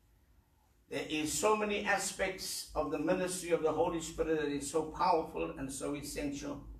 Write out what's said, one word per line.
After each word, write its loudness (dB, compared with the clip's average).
There -4
is 0
so 6
many 0
aspects -2
of 0
the 0
ministry 0
of 4
the 4
Holy 2
Spirit 0
that 0
is -2
so 2
powerful 2
and -6
so -4
essential. -6